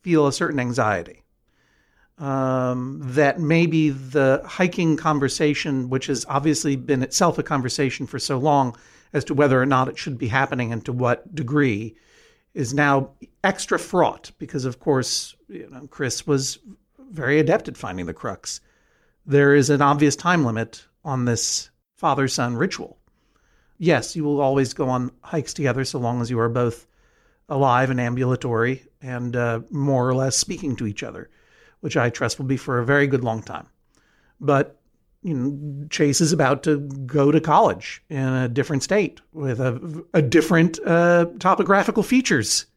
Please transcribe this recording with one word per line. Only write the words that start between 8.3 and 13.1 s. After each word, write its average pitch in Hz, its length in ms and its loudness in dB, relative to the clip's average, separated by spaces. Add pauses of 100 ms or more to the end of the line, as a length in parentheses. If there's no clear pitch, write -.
long 135 400 2 (360)
as 143 100 -2
to - 120 -4
whether 131 280 4
or 131 40 2
not 131 200 2
it - 100 -10
should 135 220 -8
be 135 80 -4
happening 123 460 -2
and 117 120 -8
to 135 80 -6
what 123 400 -2
degree, 120 600 -2 (580)
is 131 220 -6
now 143 340 2 (360)